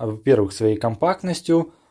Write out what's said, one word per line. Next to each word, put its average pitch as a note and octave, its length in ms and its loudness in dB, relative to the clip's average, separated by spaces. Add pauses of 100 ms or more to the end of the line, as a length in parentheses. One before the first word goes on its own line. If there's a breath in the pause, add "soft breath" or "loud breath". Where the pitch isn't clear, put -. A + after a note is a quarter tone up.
А, A#2 60 -6
во-первых, A2 460 0
своей G#2+ 240 0
компактностью, E3 960 -2 (180 loud breath)